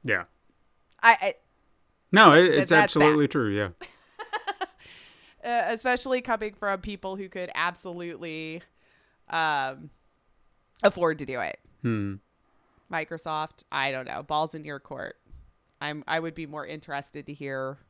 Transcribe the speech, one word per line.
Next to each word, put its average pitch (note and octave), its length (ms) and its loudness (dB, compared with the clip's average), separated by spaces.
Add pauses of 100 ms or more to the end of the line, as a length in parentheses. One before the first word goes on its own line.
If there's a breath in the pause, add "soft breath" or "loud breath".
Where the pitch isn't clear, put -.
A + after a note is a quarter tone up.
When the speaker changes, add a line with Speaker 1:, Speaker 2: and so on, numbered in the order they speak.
Speaker 1:
Yeah. F#2+ 220 -2 (760)
Speaker 2:
I, A3+ 180 8
I G3 140 -2 (800)
Speaker 1:
No, D#3+ 220 10
it, D#3+ 100 12
Speaker 2:
th-, F#3 80 6
Speaker 1:
it's C#3+ 180 2
Speaker 2:
that's - 0 -
that. D#3+ 320 6
Speaker 1:
absolutely D3+ 260 6
true. B2 220 0
Yeah. G2+ 200 -2 (120)
Speaker 2:
<laughs> - 60 -18 (1500 soft breath)
Uh, A#3+ 260 -2
especially B3 520 -2
coming A3 340 -4
from G3 280 -4
people F#3+ 340 -10
who G3 140 -12
could F3+ 260 -10
absolutely, E3+ 1040 -8 (680)
um, D3 600 -2 (960)
afford F3 340 2
to D3 80 -10
do B2+ 140 -8
it. F2 180 -6 (240)
Speaker 1:
Hmm. G#2 340 -2 (760)
Speaker 2:
Microsoft, D#3 800 -8
I C#3 220 -2
don't C3 120 -8
know. G#2+ 160 -10
Ball's D#3 320 -4
in D#3 120 -14
your C#3+ 160 -12
court. - 340 -12 (640)
I'm, D3 300 -8
I D#3+ 100 0
would E3 160 -8
be E3 100 -12
more D3 220 -12
interested D3 600 -12
to D3+ 60 -14
hear C3+ 440 -8 (120)